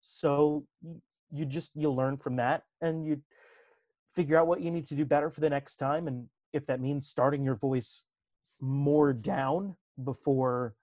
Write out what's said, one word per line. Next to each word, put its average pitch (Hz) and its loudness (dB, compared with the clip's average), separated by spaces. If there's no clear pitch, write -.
So 147 2
y-, 165 -16
you 151 -4
just, 143 -6
you 151 0
learn 131 0
from 131 -6
that 127 0
and 160 -2
you 147 -2
figure 160 2
out 165 6
what 175 0
you 170 -2
need 170 -4
to 147 -6
do 147 0
better 147 2
for 151 -16
the 151 2
next 139 -4
time. 151 -2
And 123 -6
if 143 -4
that 127 -2
means 139 -4
starting 139 2
your 131 2
voice 131 -4
more 143 4
down 156 -2
before 127 0